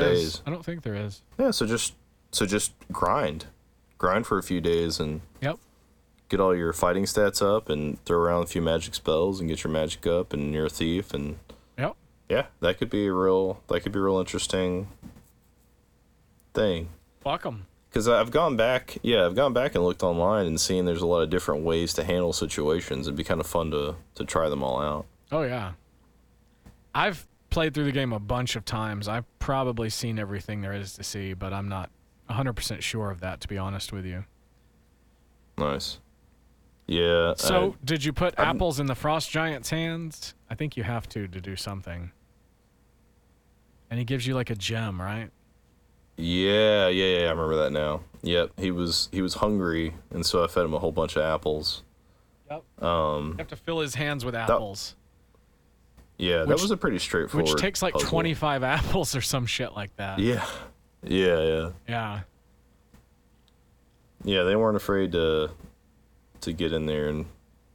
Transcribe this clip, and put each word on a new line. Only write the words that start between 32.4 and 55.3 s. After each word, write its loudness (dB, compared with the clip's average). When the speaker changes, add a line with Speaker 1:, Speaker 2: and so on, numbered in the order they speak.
Speaker 1:
percent -6
sure -4
of -10
that, -8
to -12
be -6
honest -6
with -8
you. -8
Speaker 2:
Nice. -4
Yeah, 4
Speaker 1:
So, 2
Speaker 2:
I, -14
Speaker 1:
did 0
you 0
put 0
Speaker 2:
I'm 2
Speaker 1:
apples 0
in 0
the -2
frost 0
giant's -2
hands? -6
I -6
think -6
you -4
have -4
to, -6
to -12
do -10
something. -10
And -4
he -2
gives -2
you, 0
like, -2
a -2
gem, -4
right? -6
Speaker 2:
Yeah, 4
yeah, 4
yeah, 4
I 2
remember 0
that 2
now. -2
Yep, 0
he 0
was, -2
he -2
was -2
hungry, 0
and -4
so 2
I 2
fed 0
him -2
a -2
whole -2
bunch -2
of 2
apples. -2
Speaker 1:
Yep. -10
Speaker 2:
Um, 0
Speaker 1:
You -8
have -8
to -14
fill -4
his -4
hands -2
with -4
Speaker 2:
that -2
Speaker 1:
apples. -2